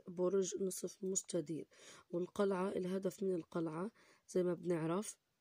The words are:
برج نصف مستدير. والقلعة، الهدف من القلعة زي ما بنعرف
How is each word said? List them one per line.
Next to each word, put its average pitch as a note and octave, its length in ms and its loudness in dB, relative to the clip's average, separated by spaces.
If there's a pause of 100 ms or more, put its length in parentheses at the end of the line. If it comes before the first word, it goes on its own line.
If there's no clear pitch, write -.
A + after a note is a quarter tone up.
برج F#3 520 2
نصف F#3 440 -4
مستدير. E3+ 600 -2 (440)
والقلعة، F#3 580 0
الهدف F#3+ 540 -2
من F#3+ 120 2
القلعة E3 560 -2 (380)
زي F#3 140 4
ما F3 120 2
بنعرف E3+ 600 0 (240)